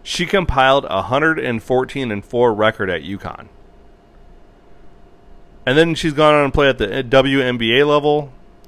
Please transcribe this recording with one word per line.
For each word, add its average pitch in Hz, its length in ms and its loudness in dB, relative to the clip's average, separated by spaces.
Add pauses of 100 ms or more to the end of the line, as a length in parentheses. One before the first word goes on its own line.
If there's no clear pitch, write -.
She - 240 -6
compiled 135 600 2
a 95 180 -2
hundred 147 340 0
and 123 240 -4
fourteen 131 500 -4
and 101 140 -8
four 120 280 2
record 107 360 0
at 82 140 -4
uconn. 90 440 -12 (2250)
And 127 140 0
then 165 160 4
she's 156 200 -4
gone 151 200 4
on 147 120 2
and 135 80 -2
played 143 160 2
at 127 100 0
the 113 240 -4
W 135 360 2
N 127 180 -2
B 113 200 0
A 143 80 4
level, 147 460 0 (360)